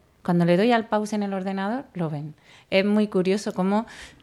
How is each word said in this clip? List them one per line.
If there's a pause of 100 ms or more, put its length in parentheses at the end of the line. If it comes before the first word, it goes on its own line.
(240)
cuando
le
doy
al
pause
en
el
ordenador, (100)
lo
ven. (340)
Es
muy
curioso
cómo, (360)